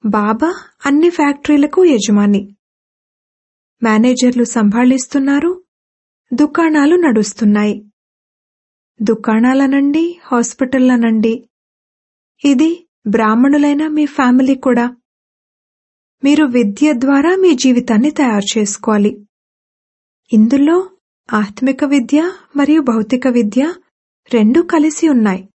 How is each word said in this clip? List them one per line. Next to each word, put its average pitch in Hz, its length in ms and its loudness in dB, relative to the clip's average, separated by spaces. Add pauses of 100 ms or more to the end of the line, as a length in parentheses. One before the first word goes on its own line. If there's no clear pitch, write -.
బాబా 220 640 -4 (160)
అన్ని 302 240 2
ఫ్యాక్టరీలకు 294 720 0
యజమాని. 208 720 0 (1300)
మేనేజర్లు 240 600 2
సంభాళిస్తున్నారు, 269 1200 0 (720)
దుకాణాలు 302 640 0
నడుస్తున్నాయి. 214 880 0 (1200)
దుకాణాలనండి, 269 1200 0
హాస్పిటల్లనండి, 240 1300 -2 (960)
ఇది 294 440 0 (180)
బ్రాహ్మణులైన 277 800 0
మీ 302 200 -2
ఫ్యామిలీ 262 480 0
కూడా. 247 420 -2 (1300)
మీరు 302 200 2
విద్య 247 480 0
ద్వారా 277 440 0
మీ 370 180 2
జీవితాన్ని 247 560 0
తయారు 226 480 -2
చేసుకోవాలి. 214 680 -2 (1080)
ఇందులో 277 580 2 (420)
ఆత్మిక 240 520 -4
విద్య 285 480 0 (240)
మరియు 294 240 2
భౌతిక 254 480 -2
విద్య 247 460 -2 (600)
రెండూ 233 280 2
కలిసి 320 460 0
ఉన్నాయి. 208 480 0